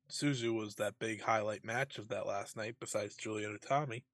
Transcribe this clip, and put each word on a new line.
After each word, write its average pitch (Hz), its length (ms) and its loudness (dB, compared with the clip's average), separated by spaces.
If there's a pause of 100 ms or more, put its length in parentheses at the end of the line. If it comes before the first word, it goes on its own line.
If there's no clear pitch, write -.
Suzu 123 460 2
was 107 200 -2
that 104 220 0
big 110 240 -2
highlight 107 440 2
match 123 320 0
of 107 100 -8
that - 180 -2
last 98 300 -2
night, 113 240 -4
besides 104 380 -2
Julia 107 320 -2
and 104 100 -6
Utami. 139 440 0 (100)